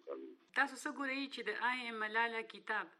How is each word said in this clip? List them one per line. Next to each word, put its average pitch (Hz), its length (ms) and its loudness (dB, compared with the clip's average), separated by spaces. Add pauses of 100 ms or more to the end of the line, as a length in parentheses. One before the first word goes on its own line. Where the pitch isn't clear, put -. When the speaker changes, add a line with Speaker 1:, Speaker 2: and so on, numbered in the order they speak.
Speaker 1:
کالونو. 67 280 -8 (200)
Speaker 2:
تاسو 262 220 4
څه 302 220 -2
ګورئ 269 240 2 (120)
چې 240 80 -6
د 202 80 -2 (200)
آی 247 180 0
ام 226 160 -4
ملاله 226 380 2
کتاب 202 440 -2 (140)